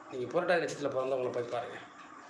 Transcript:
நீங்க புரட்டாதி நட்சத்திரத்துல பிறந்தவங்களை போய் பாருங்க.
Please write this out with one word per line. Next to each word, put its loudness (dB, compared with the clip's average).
நீங்க -2
புரட்டாதி 6
நட்சத்திரத்துல 0
பிறந்தவங்களை 2
போய் -2
பாருங்க. -4